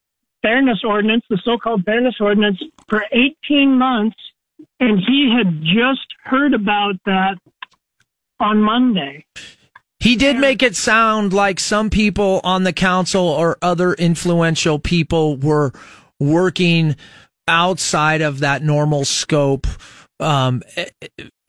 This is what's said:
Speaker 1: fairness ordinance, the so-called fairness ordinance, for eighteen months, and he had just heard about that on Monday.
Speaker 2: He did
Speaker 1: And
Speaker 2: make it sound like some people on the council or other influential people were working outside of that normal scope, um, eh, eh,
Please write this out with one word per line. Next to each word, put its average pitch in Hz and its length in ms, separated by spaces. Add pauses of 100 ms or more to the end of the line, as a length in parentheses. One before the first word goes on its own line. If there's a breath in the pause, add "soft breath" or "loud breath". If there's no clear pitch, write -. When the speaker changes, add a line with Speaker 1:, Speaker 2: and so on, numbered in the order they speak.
(420)
Speaker 1:
fairness 240 420
ordinance, 220 440
the 196 160
so-called 233 400
fairness 247 360
ordinance, 208 380 (300)
for 214 240
eighteen 277 680
months, 240 380 (640)
and 214 180
he 254 380
had 180 260
just 233 440 (180)
heard 262 300
about 202 400 (100)
that 190 320 (1040)
on 214 220
Monday. 214 600 (760 loud breath)
Speaker 2:
He 240 180
did 269 200
Speaker 1:
And 262 40
Speaker 2:
make 269 220
it 233 140
sound 220 580
like 202 260
some 214 300
people 196 520
on 185 220
the 180 80
council 185 560
or 160 320
other 175 320
influential 165 840
people 156 580
were 147 360 (460 loud breath)
working 170 800 (500 loud breath)
outside 165 760
of 147 180
that 139 220
normal 147 420
scope, 139 600 (540 loud breath)
um, 131 420 (140)
eh, 165 100 (160)
eh, - 220 (240)